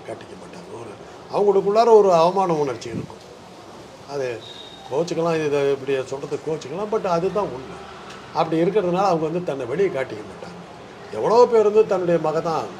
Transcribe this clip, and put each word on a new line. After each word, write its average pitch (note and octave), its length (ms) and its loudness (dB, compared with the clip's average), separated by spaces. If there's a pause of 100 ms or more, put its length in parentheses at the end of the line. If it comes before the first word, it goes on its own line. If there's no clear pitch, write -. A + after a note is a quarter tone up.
காட்டிக்க - 340 -14
மாட்டாங்க. - 280 -18 (100)
ஒரு G#2+ 120 -14 (400)
அவங்களுக்குள்ளார G3+ 640 4
ஒரு G3 200 8
அவமான F3 400 4
உணர்ச்சி C#3 360 -2
இருக்கும். - 340 -10 (840)
அது B2+ 300 -4 (520)
கோச்சுக்கலாம், E3 540 0
இதை C#3+ 260 2
இப்படி C3 320 0
சொல்றது C#3 440 -6
கோச்சுக்கலாம், D#3+ 440 -6
but G#3+ 160 -2
அதுதான் F#3 380 0
உண்மை. B2+ 320 -10 (560)
அப்படி E3 300 0
இருக்கிறதுனால F#3 480 2
அவங்க D#3+ 140 0
வந்து E3+ 180 -4
தன்னை C#3 220 -6
வெளியே F#3 220 0
காட்டிக்க B2 440 -6
மாட்டாங்க. - 280 -16 (540)
எவ்வளோ G3 380 4
பேர் A3 120 6
வந்து G#3 240 4
தன்னுடைய F3 320 2
மக D#3 220 0
தான், D#3 240 -4 (140)